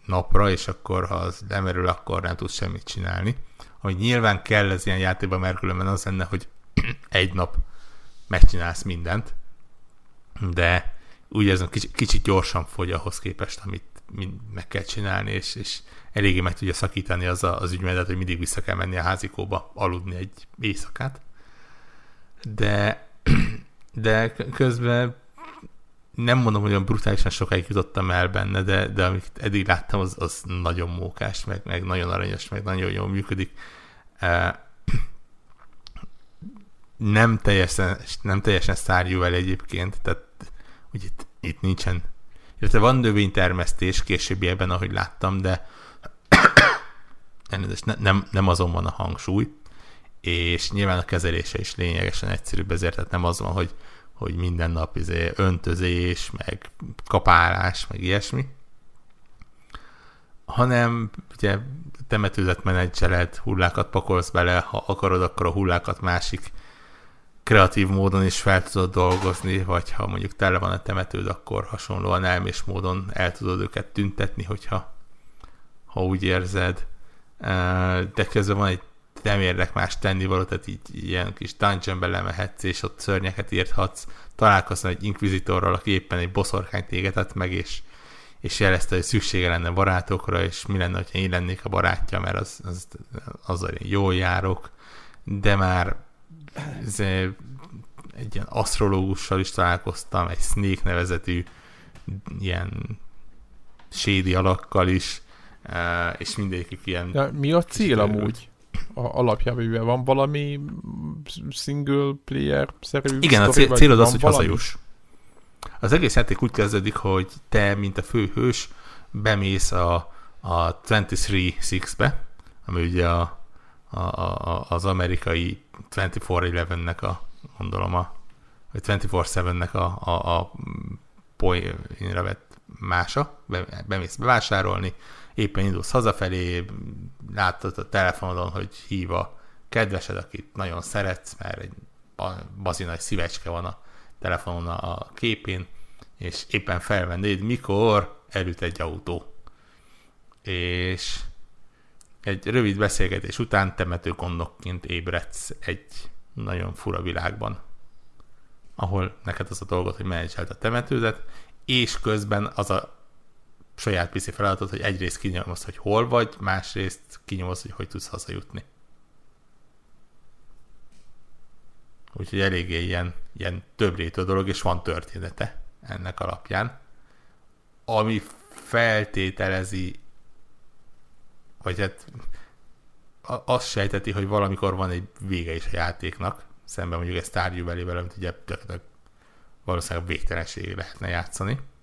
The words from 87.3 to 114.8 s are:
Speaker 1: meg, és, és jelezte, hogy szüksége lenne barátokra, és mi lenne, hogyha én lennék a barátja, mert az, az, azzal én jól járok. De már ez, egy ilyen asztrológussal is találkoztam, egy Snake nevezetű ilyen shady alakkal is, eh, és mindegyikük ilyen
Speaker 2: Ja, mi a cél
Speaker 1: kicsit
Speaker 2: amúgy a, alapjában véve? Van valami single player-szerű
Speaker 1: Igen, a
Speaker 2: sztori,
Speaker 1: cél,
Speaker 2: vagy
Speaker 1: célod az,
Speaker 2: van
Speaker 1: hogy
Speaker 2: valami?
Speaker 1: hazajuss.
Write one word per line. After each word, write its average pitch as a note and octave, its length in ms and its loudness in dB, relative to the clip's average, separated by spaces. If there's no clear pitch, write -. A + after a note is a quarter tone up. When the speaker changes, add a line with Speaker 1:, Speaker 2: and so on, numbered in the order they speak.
Speaker 1:
meg, F2+ 180 -2
és, F2+ 300 -4
és - 200 -4
jelezte, F#2 360 4
hogy F2+ 80 2
szüksége F#2 460 2
lenne E2+ 200 0
barátokra, F2+ 720 2
és F2 220 -4
mi G2 120 0
lenne, F2+ 200 0
hogyha F#2 200 -6
én F#2+ 120 0
lennék F2+ 360 -2
a - 40 -4
barátja, F#2 500 2
mert F2+ 160 -4
az, - 280 -6
az, F#2 240 -8
azzal F2+ 240 -4
én F2+ 200 -8
jól G2 260 4
járok. F#2 540 0
De G2+ 320 2
már F#2 400 2
ez, G2+ 140 -4
egy A2 200 -6
ilyen G#2 140 -2
asztrológussal G2 920 2
is F#2 120 -2
találkoztam, F2 760 0
egy E2+ 120 -2
Snake G2 440 4
nevezetű F2 600 0
ilyen F#2 600 -4
shady F#2 460 2
alakkal F#2 520 2
is, - 340 0
eh, F2 560 -2
és - 180 -8
mindegyikük F#2 500 -4
ilyen F2+ 280 -2
Speaker 2:
Ja, C#3 200 0
mi C#3+ 180 0
a E3+ 120 6
cél - 220 0
Speaker 1:
kicsit A#2+ 160 6
Speaker 2:
amúgy G#2+ 480 0
a, B2 240 -4
alapjában A#2+ 500 2
véve? A2+ 140 0
Van A#2+ 220 2
valami C#3+ 560 2
single C#3 640 0
player-szerű C3+ 920 0
Speaker 1:
Igen, C3+ 220 8
a G2+ 100 8
Speaker 2:
sztori, B2+ 60 6
Speaker 1:
cél, C3+ 100 12
Speaker 2:
vagy B2 100 6
Speaker 1:
célod B2 220 12
az, A#2 60 12
Speaker 2:
van A#2+ 60 8
Speaker 1:
hogy B2 100 4
Speaker 2:
valami? - 160 8
Speaker 1:
hazajuss. - 380 2